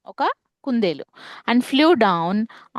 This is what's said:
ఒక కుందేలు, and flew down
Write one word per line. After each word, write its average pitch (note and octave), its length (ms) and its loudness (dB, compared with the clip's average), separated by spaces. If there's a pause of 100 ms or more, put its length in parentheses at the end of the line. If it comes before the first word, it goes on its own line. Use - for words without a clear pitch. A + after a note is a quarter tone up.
ఒక C4+ 240 -4 (340)
కుందేలు, G#3 420 -2 (460)
and B3 120 2
flew D#4 300 4
down G3 520 0 (320)